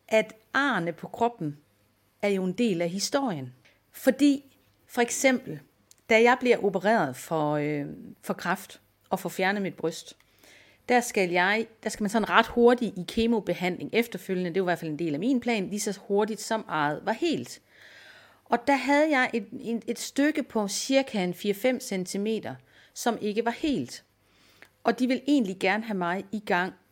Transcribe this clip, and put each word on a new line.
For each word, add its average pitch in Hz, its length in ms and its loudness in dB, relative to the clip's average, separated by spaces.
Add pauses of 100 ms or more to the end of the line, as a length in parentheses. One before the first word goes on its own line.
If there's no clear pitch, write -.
at 220 260 2 (200)
arne 220 380 0
på - 160 -12
kroppen 208 480 -2 (640)
er 208 60 0
jo 190 160 0
en 180 80 -2
del 185 300 0
af 170 60 0
historien. 185 640 -4 (400)
Fordi, 277 640 2 (300)
for - 140 -4
eksempel, 240 600 0 (500)
da 226 120 8
jeg 240 180 8
bliver 240 240 4
opereret 185 520 2
for, 151 360 -2
øh, 147 340 -2 (360)
for - 120 -4
kræft - 460 -6 (300)
og 190 100 -2
får 180 80 -6
fjernet 190 340 -2
mit 180 120 -4
bryst, - 420 -8 (720)
der 240 120 4
skal 196 300 0
jeg, 196 360 2 (180)
der 214 60 -2
skal - 120 -6
man 196 80 0
sådan 214 200 0
ret 214 160 6
hurtigt 240 520 4
i 175 100 -6
kemobehandling 180 840 0
efterfølgende, 185 600 -2
det 190 80 2
var 175 40 0
i 180 40 0
hvert 165 80 0
fald 165 120 -6
en 147 80 -6
del 160 160 -2
af 147 60 -4
min 247 200 2
plan, 220 280 -2
lige 196 120 -4
så 196 280 -6
hurtigt 208 320 0
som 220 280 -4
arret 151 360 0
var 202 80 0
helt. 233 480 -4 (840)
Og 240 220 0
der 277 100 4
havde 285 340 4
jeg 254 220 2
et, 233 140 -2 (140)
et, 226 260 -6
et 226 120 -4
stykke 294 440 0
på 214 260 -2
cirka 262 560 0
en 180 100 -2
fire 196 200 -2
fem 254 260 0
centimeter, 190 720 -4 (400)
som - 260 -2
ikke 214 240 -2
var 233 60 0
helt. 233 540 -4 (800)
Og - 140 0
de 254 80 0
ville 247 200 0
egentlig 226 340 2
gerne 196 240 0
have 214 140 -4
mig 180 340 -2
i 214 140 -6
gang 185 260 0 (200)